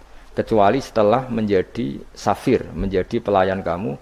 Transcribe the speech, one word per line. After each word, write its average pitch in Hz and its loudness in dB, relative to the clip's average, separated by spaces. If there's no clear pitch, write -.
kecuali 107 2
setelah 113 0
menjadi 113 -2
safir, - 0
menjadi 95 -2
pelayan 95 0
kamu, 90 -4